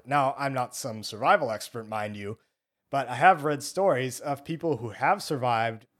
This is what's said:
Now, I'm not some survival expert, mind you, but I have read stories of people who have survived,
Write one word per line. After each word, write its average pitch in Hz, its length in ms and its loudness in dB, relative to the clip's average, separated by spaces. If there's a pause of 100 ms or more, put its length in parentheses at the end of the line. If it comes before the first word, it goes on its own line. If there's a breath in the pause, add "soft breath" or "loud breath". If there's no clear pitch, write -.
Now, 139 320 2
I'm 139 160 -2
not 127 220 -4
some 110 280 -8
survival 135 480 2
expert, 110 360 -8
mind 107 280 -6
you, 101 220 -8 (520)
but 139 200 -2
I 123 60 -4
have 156 280 6
read 147 180 0
stories 131 580 0
of 139 260 -6
people 160 320 -2
who 113 120 -8
have 139 320 0
survived, 117 640 -2 (140)